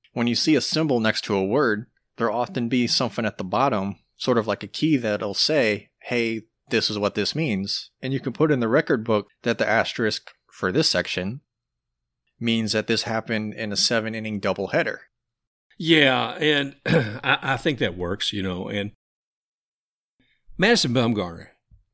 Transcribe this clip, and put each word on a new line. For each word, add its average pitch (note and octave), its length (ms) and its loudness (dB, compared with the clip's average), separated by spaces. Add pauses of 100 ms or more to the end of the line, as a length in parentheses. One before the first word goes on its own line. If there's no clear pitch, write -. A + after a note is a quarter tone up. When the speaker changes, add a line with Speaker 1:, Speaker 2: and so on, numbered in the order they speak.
(140)
Speaker 1:
When A#2 140 -2
you A#2 80 0
see D#3 200 2
a A#2+ 60 4
symbol D3 380 0
next A2 260 0
to G#2 100 0
a F#2+ 100 2
word, A#2 420 0 (300)
there'll A#2 200 -2
often A#2+ 300 -2
be B2 180 2
something A#2 400 -2
at G2+ 120 -4
the G2 80 -4
bottom, G#2 500 0 (220)
sort B2 200 0
of A2 80 0
like G2+ 160 -2
a G#2 60 -10
key D3+ 300 0
that'll G#2 360 -2
say, A#2 560 0 (120)
"Hey, A2+ 420 -2 (260)
this A2+ 200 2
is G#2 100 -4
what G2+ 160 0
this G#2 180 0
means." G#2+ 580 -4 (100)
And C3 100 -6
you C3+ 80 -2
can B2+ 140 -6
put D3+ 180 2
in C3 80 2
the A#2 80 0
record B2 380 2
book G#2+ 240 0 (140)
that A#2 140 0
the A2 100 0
asterisk G#2+ 640 0 (220)
for F#2+ 200 -4
this D3 180 2
section F#2 520 -4 (1000)
means A2+ 320 0
that G#2+ 140 0
this A2+ 160 0
happened A2 500 -4
in G#2+ 180 -6
a G2+ 60 -4
seven-inning A2 640 -2
doubleheader. G2+ 560 -2 (800)
Speaker 2:
Yeah, C3+ 560 4
and D3 480 0
<clears throat> - 40 -8
I, C3+ 560 0
I C3+ 160 -2
think D3 220 -2
that F2+ 180 -2
works, F2+ 360 -4
you G2 100 -4
know. F#2 240 -4
And G#2 240 -4 (1700)
Madison F#3 360 4
Bumgarner, G#2+ 540 0 (460)